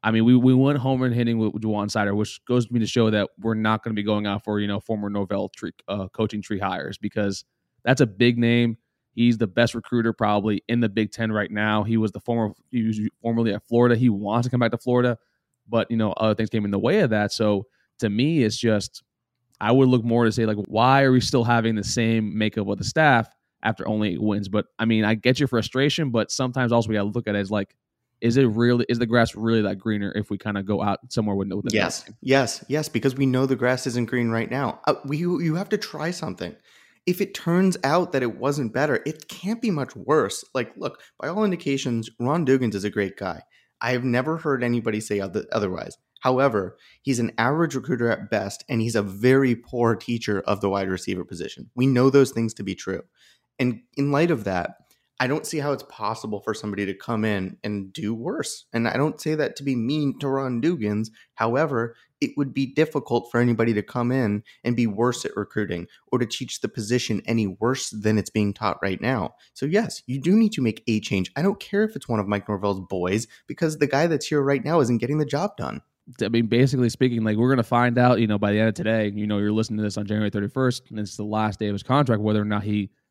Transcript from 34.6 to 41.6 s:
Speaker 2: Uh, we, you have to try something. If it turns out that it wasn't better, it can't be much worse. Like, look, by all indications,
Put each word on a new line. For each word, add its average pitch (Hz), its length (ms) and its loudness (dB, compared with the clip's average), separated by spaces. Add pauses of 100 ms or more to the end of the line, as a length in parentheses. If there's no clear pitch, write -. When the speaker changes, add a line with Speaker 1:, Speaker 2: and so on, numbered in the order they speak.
Speaker 2:
Uh, 151 60 2 (100)
we, 143 140 -6
you 170 380 0
have 190 120 -4
to 208 100 -2
try 160 340 -6
something. 95 440 -8 (500)
If 180 160 0
it - 120 -4
turns 180 500 2
out 156 280 2
that 135 100 0
it 120 160 -4
wasn't 139 340 -2
better, 139 320 0
it - 260 -10
can't 226 320 -6
be 233 100 0
much 143 240 -4
worse. 113 480 0 (100)
Like, 123 240 -4
look, - 240 -8 (180)
by 139 100 -6
all 202 140 0
indications, 135 640 -2 (120)